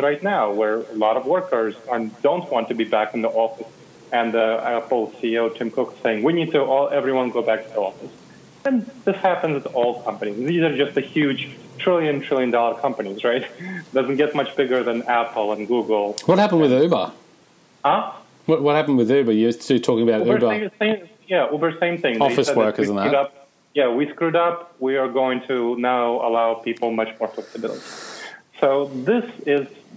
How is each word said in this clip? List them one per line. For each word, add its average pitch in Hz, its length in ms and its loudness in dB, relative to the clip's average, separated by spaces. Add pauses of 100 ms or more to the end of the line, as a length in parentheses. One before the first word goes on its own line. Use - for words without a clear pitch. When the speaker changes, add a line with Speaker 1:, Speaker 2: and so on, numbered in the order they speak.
Speaker 1:
right 147 120 -2
now, 160 300 0
where 107 260 0 (180)
a - 100 -8
lot 110 120 4
of 127 80 -4
workers 131 480 0 (180)
are, 117 100 0 (200)
don't 170 300 0
want 117 160 0
to 120 80 -4
be 113 80 0
back 107 320 0
in 113 120 -4
the - 20 -2
office. 113 380 -2 (440)
And 117 220 0
the 113 140 2 (160)
Apple 117 560 -2
C 113 140 -2
E 117 60 0
O, 117 100 0
Tim 113 220 -6
Cook, - 240 -4
is - 80 -20
saying, 110 240 0
"We 170 60 2
need 160 180 -2
to 147 120 2
all, 139 260 2 (100)
everyone 127 320 0
go 117 100 -2
back 110 260 0
to - 80 -20
the 107 140 0
office." - 220 -14 (540)
And 262 200 0 (200)
this 190 100 2 (140)
happens 165 260 0 (100)
at - 80 -8
all 120 200 2 (100)
companies. 107 320 -6 (160)
These 165 160 2
are 143 160 -2
just 135 140 -4
a 135 80 0 (100)
huge 143 260 0 (360)
trillion, 160 380 2 (120)
trillion 127 240 0
dollar 120 240 2 (100)
companies, 107 380 -4
right? 123 220 0 (240)
<laughs> 175 240 -10
Doesn't 135 240 0
get 147 180 2
much 139 220 -2
bigger 127 260 2
than 117 200 -2
Apple 117 500 0
and 104 200 -6
Google. 107 520 0
Speaker 2:
What 180 120 4
happened 185 240 4
with 135 120 6
Uber? 139 380 2 (760)
Speaker 1:
Huh? 190 260 0 (340)
Speaker 2:
What, 160 160 2
what 147 140 4
happened 143 220 2
with 117 120 4
Uber? 131 220 4
You're 113 220 4
still 123 260 0
talking 117 300 2
about 107 160 2
Speaker 1:
Uber, 120 140 4
Speaker 2:
Uber. 117 100 4
Speaker 1:
same, 208 200 -2 (100)
same, 214 300 -2 (180)
yeah, 147 240 2
Uber, 156 280 0
same 175 200 0
thing. 139 200 0
They 139 60 4
Speaker 2:
Office 123 220 2
Speaker 1:
said 143 80 2
that 120 40 4
we 110 60 4
Speaker 2:
workers 107 240 0
and 104 100 -2
Speaker 1:
screwed 98 140 0
Speaker 2:
that. 139 60 4
Speaker 1:
up. - 280 -6 (280)
Yeah, 135 140 4 (100)
"We 147 100 0
screwed 165 260 -2
up. 170 440 0
We 131 180 0
are 131 100 0 (140)
going 127 180 0 (100)
to 131 80 0 (200)
now 123 280 0 (220)
allow 117 280 2
people 117 340 -4 (120)
much 110 180 -4
more 110 100 -4
flexibility." 113 520 -10 (800)
So 139 300 2 (200)
this 233 140 2 (220)
is, 143 220 0 (300)